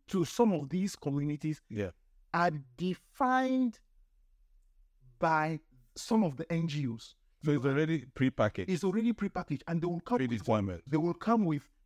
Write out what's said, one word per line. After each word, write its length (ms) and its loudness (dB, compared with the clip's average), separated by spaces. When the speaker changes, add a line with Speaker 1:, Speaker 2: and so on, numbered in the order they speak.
Speaker 1:
to 180 0
some 280 2
of 160 -2
these 260 -4
communities 760 -4
Speaker 2:
Yeah. 220 -4
Speaker 1:
are 160 4
defined 1040 0
by 420 0
some 260 2
of 140 0
the 160 -8
N 160 0
G 200 -4
Os. 260 -10
Speaker 2:
So 80 4
it's 120 2
already 400 2
prepackaged. 540 2
Speaker 1:
It's 160 -2
already 280 2
prepackaged, 560 -4
and 120 0
they 60 -2
will 140 -2
come 180 0
with, 100 2
Speaker 2:
Pre-deployment. 580 0
Speaker 1:
they 100 0
will 180 2
come 300 2
with 240 -2